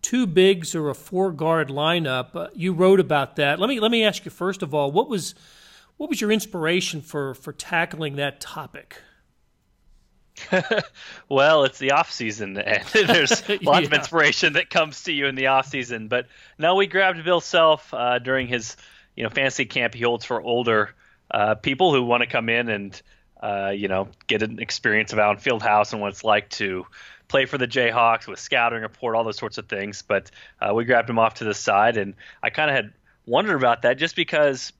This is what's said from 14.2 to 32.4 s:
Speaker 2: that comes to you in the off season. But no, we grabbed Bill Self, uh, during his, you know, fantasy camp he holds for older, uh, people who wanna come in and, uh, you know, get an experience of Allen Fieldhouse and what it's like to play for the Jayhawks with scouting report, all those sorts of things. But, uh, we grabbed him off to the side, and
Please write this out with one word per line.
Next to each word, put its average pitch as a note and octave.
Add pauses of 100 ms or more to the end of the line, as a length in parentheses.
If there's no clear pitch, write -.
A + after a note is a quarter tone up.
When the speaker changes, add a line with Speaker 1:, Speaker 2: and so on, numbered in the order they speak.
Speaker 2:
that E3
comes D#3
to F3
you C#3
in C3+
the C3
off C3+
season. A#2
But B2 (320)
no, E3+
we G3
grabbed F#3
Bill F3
Self, D#3+
uh, B2
during C3
his, A#2+ (400)
you -
know, A2
fantasy C3+
camp A#2
he A#2
holds A#2
for A#2+
older, A#2 (360)
uh, G#2+
people C#3+
who B2+
wanna A#2+
come A#2+
in A#2
and, G2+ (420)
uh, G2+
you G2+
know, F#2+ (200)
get G#2+
an A2
experience G#2+
of A2
Allen G#2
Fieldhouse G#2+
and G#2+
what G2+
it's G2
like G#2
to F#2 (400)
play C3+
for C3
the B2+
Jayhawks A#2
with G2
scouting A#2
report, A2
all A2+
those A2
sorts -
of A2
things. G2+
But, - (300)
uh, G2+
we A#2
grabbed A#2
him A#2
off A2+
to -
the G#2+
side, A2
and G2+ (280)